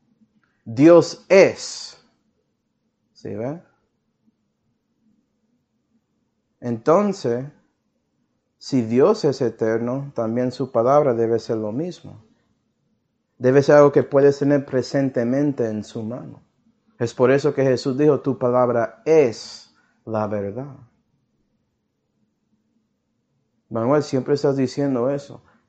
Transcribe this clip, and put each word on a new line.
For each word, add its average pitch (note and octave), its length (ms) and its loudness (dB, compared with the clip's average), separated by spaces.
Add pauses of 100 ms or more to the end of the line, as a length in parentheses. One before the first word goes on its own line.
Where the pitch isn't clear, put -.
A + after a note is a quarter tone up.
(640)
Dios D3+ 680 4
es, - 680 2 (1120)
¿sí - 240 -16
ve? C3+ 260 -10 (3000)
Entonces, C3 840 -2 (1120)
si - 240 -4
Dios B2 420 2
es C#3 180 -2
eterno, A#2+ 720 -4
también A#2+ 360 -4
su B2 200 -8
palabra C3 420 2
debe A2+ 240 0
ser A2+ 200 -6
lo G#2+ 140 -6
mismo. A2 540 -12 (1120)
Debe B2+ 240 4
ser D3 140 4
algo C#3+ 160 8
que C#3+ 100 2
puedes C#3 380 2
tener C#3+ 260 0
presentemente C3 1040 -2
en G#2+ 140 -8
su - 180 -12
mano. A#2 400 -14 (560)
Es A#2 160 -4
por B2+ 160 2
eso C#3+ 240 2
que C3+ 100 0
Jesús C3 360 -2
dijo, D3 200 4
"Tu C3+ 200 -4
palabra B2 680 0
es D3 680 0 (300)
la A2 200 -4
verdad." G#2+ 500 -8 (3000)
Manuel, B2 320 -2
siempre C#3 320 -4
estás C#3 240 -2
diciendo C3 540 -2
eso. C#3 320 -10 (260)